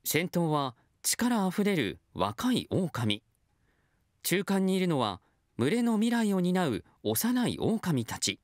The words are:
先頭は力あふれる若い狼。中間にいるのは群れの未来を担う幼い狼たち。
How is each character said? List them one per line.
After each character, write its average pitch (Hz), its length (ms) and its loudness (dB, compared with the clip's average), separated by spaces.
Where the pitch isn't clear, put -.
先 165 240 0
頭 170 220 0
は 143 240 0
力 226 440 0
あ 185 40 2
ふ 202 140 0
れ 202 100 2
る 113 260 -2
若 104 400 -2
い 214 160 0
狼。 113 540 -2
中 185 220 0
間 190 220 0
に 190 100 2
い 185 40 0
る 185 80 0
の 156 100 2
は 104 240 -2
群 123 140 2
れ 233 120 0
の 233 120 2
未 220 160 2
来 226 240 2
を 190 60 2
担 180 280 2
う 107 160 -2
幼 233 460 0
い 101 100 -2
狼 165 460 0
た - 140 -10
ち。 - 260 -4